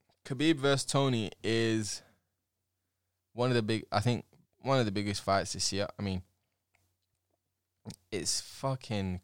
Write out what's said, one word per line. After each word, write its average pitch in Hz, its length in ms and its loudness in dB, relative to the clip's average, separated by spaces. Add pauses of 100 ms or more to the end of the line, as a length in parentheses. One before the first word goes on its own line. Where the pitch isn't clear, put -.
(260)
Khabib 147 320 2
versus 139 280 2
Tony 127 460 2 (120)
is 110 600 0 (1300)
one 120 160 0
of 123 60 2
the 117 80 4
big, 110 280 -2
I 107 80 2
think, 113 260 0 (340)
one 135 180 2
of 123 80 4
the 104 60 0
biggest 101 320 -2
fights 98 300 2
this 95 200 -2
year. 98 140 0 (120)
I 104 40 -4
mean, 92 180 -2 (1900)
it's - 260 -2
fucking 101 840 -4